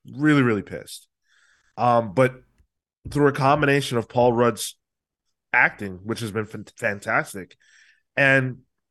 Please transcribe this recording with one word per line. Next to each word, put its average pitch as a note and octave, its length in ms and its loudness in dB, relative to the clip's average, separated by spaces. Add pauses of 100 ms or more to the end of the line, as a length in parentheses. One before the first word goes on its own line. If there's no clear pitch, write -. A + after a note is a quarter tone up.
(180)
Really, D3 260 4
really G#2+ 200 0
pissed. - 460 -16 (680)
Um, A#2 380 2
but B2+ 200 2 (760)
through C#3+ 180 2
a C3+ 40 2
combination C#3 680 0
of G#2+ 100 -4
Paul B2 240 2
Rudd's A#2 440 0 (760)
acting, G#2 520 0
which A2 160 -6
has A2+ 100 -6
been G#2 160 -6
fan-, G#2+ 200 -16 (100)
fantastic, G#2+ 800 -6 (600)
and C3+ 420 2 (320)